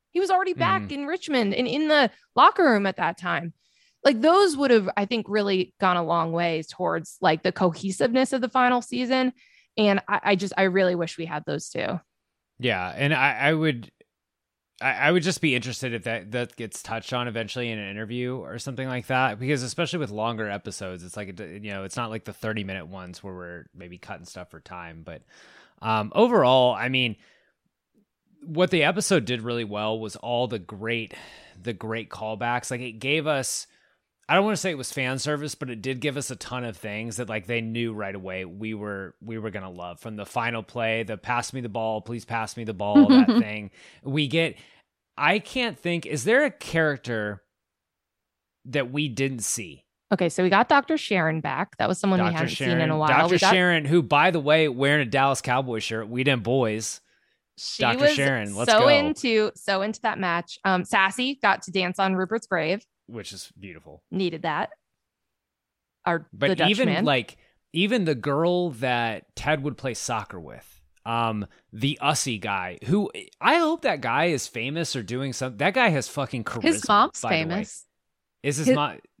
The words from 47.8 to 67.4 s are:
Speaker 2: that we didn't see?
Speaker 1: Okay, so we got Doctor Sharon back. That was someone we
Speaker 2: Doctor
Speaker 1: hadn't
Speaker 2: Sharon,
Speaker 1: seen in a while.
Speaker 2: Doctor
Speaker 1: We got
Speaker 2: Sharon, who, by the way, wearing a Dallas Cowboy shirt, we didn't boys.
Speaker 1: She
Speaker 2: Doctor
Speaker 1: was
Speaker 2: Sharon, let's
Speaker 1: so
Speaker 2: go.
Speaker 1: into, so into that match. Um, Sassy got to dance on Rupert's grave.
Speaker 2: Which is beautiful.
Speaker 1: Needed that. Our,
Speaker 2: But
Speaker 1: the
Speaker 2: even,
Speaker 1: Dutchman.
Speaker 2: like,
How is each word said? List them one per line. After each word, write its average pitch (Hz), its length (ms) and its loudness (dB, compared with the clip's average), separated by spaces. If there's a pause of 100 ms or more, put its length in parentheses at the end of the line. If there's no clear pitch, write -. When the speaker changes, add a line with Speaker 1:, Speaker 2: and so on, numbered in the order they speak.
Speaker 2:
that 131 260 -2
we 147 160 -2
didn't 131 360 -2
see? 87 420 -8 (260)
Speaker 1:
Okay, 185 160 2
so 180 160 0
we 185 60 4
got 202 180 4
Doctor 294 300 2
Sharon 160 420 0
back. 151 380 -4
That - 100 2
was 185 100 0
someone 190 220 2
we 175 60 4
Speaker 2:
Doctor 175 140 0
Speaker 1:
hadn't 165 160 -2
Speaker 2:
Sharon, - 160 -2
Speaker 1:
seen 170 100 2
in 156 80 2
a 156 80 0
while. 156 100 2
Speaker 2:
Doctor 165 280 6
Speaker 1:
We 170 40 2
got 190 140 6
Speaker 2:
Sharon, 175 320 4
who, 160 180 4
by 147 280 4
the 170 100 0
way, 151 260 4
wearing 139 340 2
a 123 80 -2
Dallas 135 300 2
Cowboy 127 400 -2
shirt, 110 300 -4
we 123 160 -2
didn't 131 180 2
boys. 113 560 0 (560)
Speaker 1:
She - 280 -6
Speaker 2:
Doctor 247 220 4
Speaker 1:
was 302 80 6
Speaker 2:
Sharon, 139 420 0
let's 226 160 2
Speaker 1:
so 220 80 8
Speaker 2:
go. 247 80 8
Speaker 1:
into, 285 680 2
so 190 280 0
into 214 180 -6
that 220 160 -2
match. 175 480 -2
Um, 185 200 2
Sassy 233 540 2
got 202 240 2
to - 80 -12
dance 185 280 0
on 190 160 2
Rupert's 190 320 -2
grave. 175 340 0 (240)
Speaker 2:
Which 110 260 -12
is - 280 -16
beautiful. 80 500 -18
Speaker 1:
Needed 175 320 -2
that. 160 300 -2 (1300)
Our, 165 300 -2
Speaker 2:
But 175 240 0
Speaker 1:
the 165 80 4
Speaker 2:
even, 214 220 4
Speaker 1:
Dutchman. - 180 2
Speaker 2:
like, 135 320 0 (340)